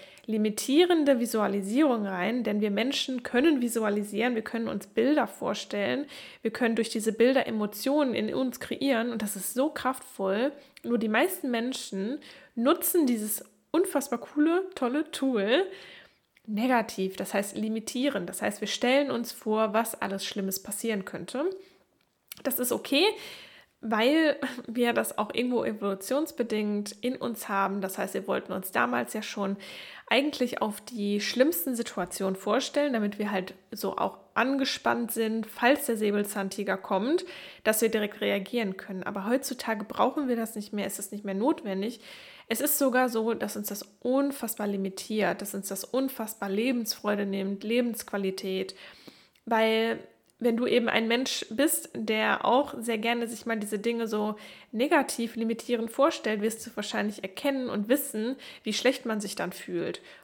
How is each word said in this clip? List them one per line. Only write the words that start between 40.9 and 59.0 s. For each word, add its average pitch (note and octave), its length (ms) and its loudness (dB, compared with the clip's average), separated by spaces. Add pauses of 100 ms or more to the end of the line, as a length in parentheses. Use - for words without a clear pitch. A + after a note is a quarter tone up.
ist - 140 -10
nicht G#3 120 -8
mehr G3 100 -4
notwendig. G#3+ 640 -2 (480)
Es A#3 120 -2
ist C#4+ 180 0
sogar B3+ 300 4
so, A3+ 240 0
dass A3 240 -4
uns G#3 120 -6
das G3+ 200 -8 (120)
unfassbar C4 680 0
limitiert, G3 720 0
dass G3+ 140 -8
uns G3 140 -6
das G3 160 -6
unfassbar A#3 640 -2
Lebensfreude G#3 760 0
nimmt, G3 380 -2
Lebensqualität, G3+ 1120 -2 (720)
weil A3 520 2 (420)
wenn A#3 180 4
du B3 80 2
eben A#3 240 4
ein A3+ 180 2
Mensch A#3+ 400 0
bist, C#4 460 2
der G#3+ 500 2
auch C#4 340 4
sehr A3+ 200 -2
gerne A#3 300 0
sich A3+ 180 -10
mal A3+ 120 0
diese G#3 200 -2
Dinge A#3 280 0
so G#3 300 0 (360)
negativ C4 640 2
limitierend A3+ 540 -2
vorstellt, A#3 520 2
wirst A3 240 -2
du A3+ 80 -14
wahrscheinlich G#3 480 -4
erkennen C4 480 -2
und G#3 180 0
wissen, B3+ 480 0 (260)
wie G#3+ 120 -2
schlecht C4 320 2